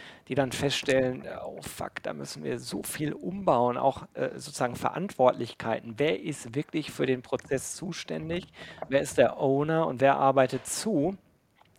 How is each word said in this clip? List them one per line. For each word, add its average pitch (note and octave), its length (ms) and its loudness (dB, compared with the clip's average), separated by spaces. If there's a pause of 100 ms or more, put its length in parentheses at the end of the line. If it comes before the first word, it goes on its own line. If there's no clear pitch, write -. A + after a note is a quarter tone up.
(280)
die C3 80 -6
dann C3 160 2
feststellen, C3 720 0
äh, - 60 -10 (140)
"Oh - 180 -10
fuck, - 420 -10
da - 100 -4
müssen D3 300 -10
wir B2+ 160 -2
so D3+ 240 -6
viel D3+ 280 -4
umbauen", D#3 640 2
auch, - 280 0 (100)
äh, - 240 -2
sozusagen C3 380 -4
Verantwortlichkeiten. A#2+ 1200 0
Wer D#3+ 240 0
ist C3 320 -8
wirklich D3+ 380 -4
für C#3 140 -2
den B2+ 160 0
Prozess - 520 -4
zuständig? D#3+ 720 -6 (420)
Wer C#3 120 4
ist D3 180 0
der A#2+ 220 6
Owner D3+ 480 2
und B2+ 120 -4
wer C3+ 160 8
arbeitet C3+ 500 4
zu? F#3 500 0 (640)